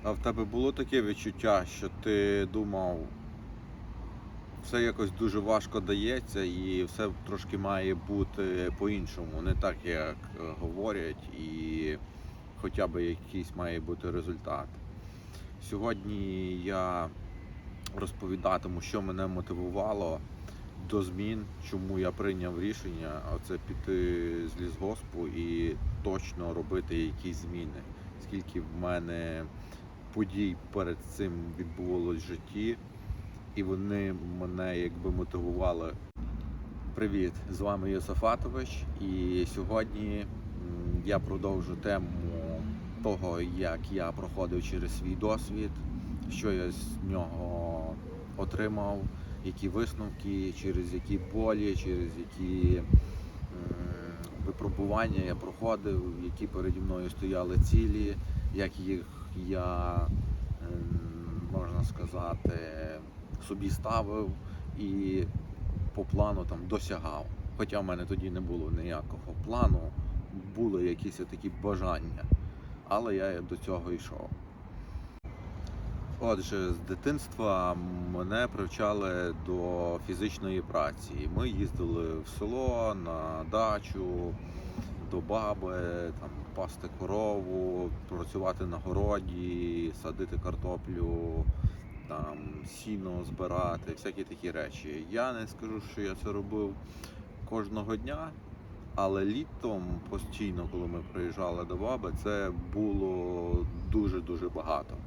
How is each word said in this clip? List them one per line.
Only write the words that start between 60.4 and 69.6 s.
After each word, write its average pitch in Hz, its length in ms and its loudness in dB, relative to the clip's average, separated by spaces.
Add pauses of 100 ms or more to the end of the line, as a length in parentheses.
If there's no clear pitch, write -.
ем, 87 380 -2 (520)
можна 87 320 0
сказати, 85 760 0 (880)
собі 98 220 0
ставив 107 600 2 (500)
і 95 440 2 (720)
по 98 80 0
плану 101 420 4
там 85 220 -2
досягав. 82 580 -2 (320)
Хоча 107 220 0
в 101 40 0
мене 90 220 0
тоді 92 240 0
не 90 120 0
було 85 300 0
ніякого 82 640 -2 (120)
плану, 120 460 6 (640)